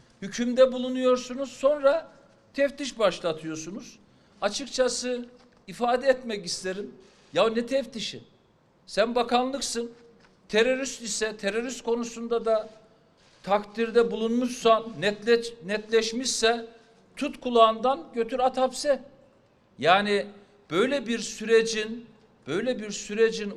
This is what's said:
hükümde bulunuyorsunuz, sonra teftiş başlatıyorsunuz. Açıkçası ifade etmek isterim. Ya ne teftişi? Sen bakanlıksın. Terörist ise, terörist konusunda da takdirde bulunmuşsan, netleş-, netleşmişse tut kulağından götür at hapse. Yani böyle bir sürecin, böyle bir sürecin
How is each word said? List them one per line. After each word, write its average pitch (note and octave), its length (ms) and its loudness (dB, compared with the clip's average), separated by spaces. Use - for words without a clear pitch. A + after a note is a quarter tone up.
hükümde A#3+ 500 4
bulunuyorsunuz, B3+ 800 0
sonra C#4 600 2
teftiş C#4 460 -2
başlatıyorsunuz. E3 1000 -2
Açıkçası B3 840 -2
ifade A#3+ 400 0
etmek A3+ 380 0
isterim. F#3+ 460 -6
Ya G3 160 4
ne A#3 160 -2
teftişi? A#3 540 -4
Sen A#3 300 0
bakanlıksın. A#3+ 760 -2
Terörist B3+ 520 0
ise, G#3+ 360 -4
terörist A#3 440 -4
konusunda A#3 640 -2
da A3 240 0
takdirde G#3 680 2
bulunmuşsan, A3+ 880 2
netleş-, G#3+ 540 2
netleşmişse A3+ 1000 0
tut - 240 -6
kulağından A#3 760 4
götür A#3 240 -2
at C4 180 2
hapse. C4 460 0
Yani G3 460 4
böyle A#3+ 360 0
bir A#3 120 -2
sürecin, A3+ 840 0
böyle G#3 320 -2
bir G#3 120 -10
sürecin G#3 640 -2